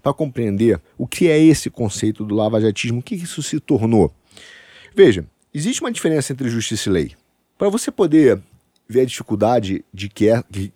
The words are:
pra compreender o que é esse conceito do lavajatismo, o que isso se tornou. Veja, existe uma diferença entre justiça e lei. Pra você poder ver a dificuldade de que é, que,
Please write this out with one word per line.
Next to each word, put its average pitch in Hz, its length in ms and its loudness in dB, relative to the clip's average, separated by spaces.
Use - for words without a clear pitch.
pra 139 120 -2
compreender 113 680 0
o 127 120 -6
que 175 200 0
é 156 140 4
esse 156 260 4
conceito 107 560 -4
do 104 120 -4
lavajatismo, 110 640 0
o - 20 -8
que 214 140 -10
isso 170 260 -10
se 156 160 -6
tornou. 113 560 2
Veja, 104 320 4
existe 180 280 -6
uma 294 100 -6
diferença 156 420 -2
entre 127 160 -6
justiça 113 400 -6
e 98 40 0
lei. 76 200 -2
Pra 202 100 0
você 208 220 -4
poder 151 500 4
ver 120 120 0
a 131 40 4
dificuldade 107 880 -2
de 98 160 -12
que 107 200 0
é, 117 140 2
que, 98 340 -10